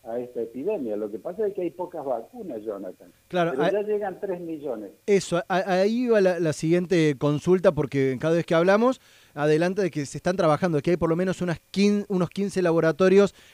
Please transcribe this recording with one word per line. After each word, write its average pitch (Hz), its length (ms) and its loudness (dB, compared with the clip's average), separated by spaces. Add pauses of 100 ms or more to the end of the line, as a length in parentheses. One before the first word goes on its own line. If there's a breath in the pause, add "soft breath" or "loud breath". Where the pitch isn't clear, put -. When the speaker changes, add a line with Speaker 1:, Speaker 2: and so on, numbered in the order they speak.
Speaker 1:
a 117 160 -6
esta 123 200 -10
epidemia. 127 560 -6
Lo 104 140 -6
que 107 80 -10
pasa 185 280 -6
es 202 80 -6
que 190 80 -6
hay 170 80 -4
pocas 165 340 -10
vacunas, 123 580 -8
Jonathan. 98 500 -12 (140)
Speaker 2:
Claro, 180 260 -2
Speaker 1:
Pero 139 120 -2
Speaker 2:
a-, 190 80 0
Speaker 1:
ya 208 100 -2
llegan 202 380 -4
tres 185 200 -6
millones. 139 520 -10 (140)
Speaker 2:
Eso, 185 420 0
a-, 175 180 0
ahí 208 400 0
va 220 140 4
la, 180 180 2
la 160 140 0
siguiente 160 680 2
consulta, 170 540 2
porque 135 480 0
cada 160 160 0
vez 165 100 -2
que 170 80 0
hablamos, 208 460 4 (340 soft breath)
adelante 156 480 0
de 175 80 0
que 143 160 -6
se 151 120 -12
están 185 180 -2
trabajando, 160 440 2
que 170 120 0
hay 180 40 2
por 160 140 0
lo 165 60 2
menos 185 260 -2
unas 175 160 -4 (140)
quin-, 202 360 2
unos 180 220 0
quince 196 320 -4
laboratorios, 175 720 4 (200 loud breath)